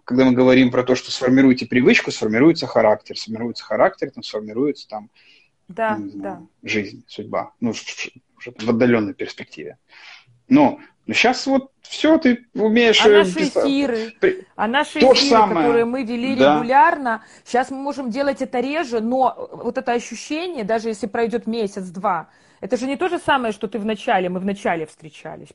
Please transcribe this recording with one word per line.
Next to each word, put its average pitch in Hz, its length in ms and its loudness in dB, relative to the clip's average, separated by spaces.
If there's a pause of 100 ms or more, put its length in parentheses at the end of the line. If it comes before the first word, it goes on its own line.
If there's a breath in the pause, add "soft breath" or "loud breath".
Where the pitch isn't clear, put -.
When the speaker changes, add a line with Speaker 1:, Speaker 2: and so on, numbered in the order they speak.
Speaker 1:
когда 127 200 2
мы 127 80 6
говорим 127 380 6
про 123 120 0
то, 127 140 0
что - 160 -8
сформируйте 131 540 4
привычку, 143 440 2
сформируется 123 560 2
характер, 110 500 0
сформируется 113 480 -10
характер, 143 460 -2
там, - 140 -16
сформируется 110 640 -6
там, 107 200 -14 (600 soft breath)
Speaker 2:
Да, 214 280 -4
Speaker 1:
не 101 140 -10
знаю, 196 260 -12 (260)
Speaker 2:
да. - 60 -14
Speaker 1:
жизнь, 104 380 -6
судьба. - 540 -8
Ну, 117 120 -2
ш-, - 140 -12
ш-, - 240 -12 (260)
уже - 140 -18
в 110 200 -12
отдаленной 117 440 0
перспективе. - 640 -14 (720 loud breath)
Но, 135 300 4 (280 loud breath)
но 110 80 -6
щас - 320 0
вот 269 240 0 (120)
все, 311 360 2
ты 247 260 0 (100)
умеешь, 220 500 2
Speaker 2:
А 214 40 8
Speaker 1:
э, 208 40 8
Speaker 2:
наши 196 260 6
Speaker 1:
писать. 294 260 0
Speaker 2:
эфиры? 269 560 -2
Speaker 1:
При-, 185 240 0 (120)
Speaker 2:
А 208 100 -2
наши 294 340 -2
Speaker 1:
то 254 140 8
же - 60 2
Speaker 2:
эфиры, 277 100 2
Speaker 1:
самое. 214 260 4
Speaker 2:
которые 233 280 2
мы 247 180 -4
вели 240 320 -4
Speaker 1:
Да. 269 220 4
Speaker 2:
регулярно, 269 680 2 (240 soft breath)
щас 254 240 -2
мы 269 80 -10
можем 277 320 -6
делать 277 320 -2
это 254 180 -4
реже, 262 400 -4
но 247 520 -2
вот 185 260 -8
это 247 140 -2
ощущение, 285 720 -6
даже 220 240 -2
если 220 180 -6
пройдет 233 400 -4
месяц-два, 196 840 -6 (320 soft breath)
это 208 180 -4
же 247 80 -6
не 277 100 -4
то 359 120 -2
же 339 100 -4
самое, 254 340 -2
что - 160 -10
ты 226 100 -8
в 202 60 -8
начале, 214 460 -2
мы 180 100 -6
в 185 40 -6
начале 196 420 -4
встречались, - 680 -18